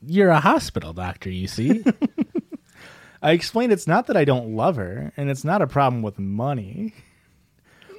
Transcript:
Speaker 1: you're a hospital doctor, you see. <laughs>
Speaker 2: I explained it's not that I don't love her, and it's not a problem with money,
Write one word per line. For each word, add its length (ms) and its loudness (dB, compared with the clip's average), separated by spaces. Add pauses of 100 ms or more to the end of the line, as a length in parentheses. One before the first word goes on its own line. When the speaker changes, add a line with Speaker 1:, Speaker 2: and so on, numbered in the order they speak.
Speaker 1:
you're 240 4
a 100 8
hospital 540 0
doctor, 360 -8
you 180 -4
see. 420 0
<laughs> 1300 -8
Speaker 2:
I 120 2
explained 400 2
it's 140 -2
not 200 2
that 80 0
I 80 4
don't 320 0
love 220 0
her, 400 -8
and 120 -4
it's 140 -6
not 180 0
a 60 0
problem 340 2
with 160 -6
money, 760 -4 (1040)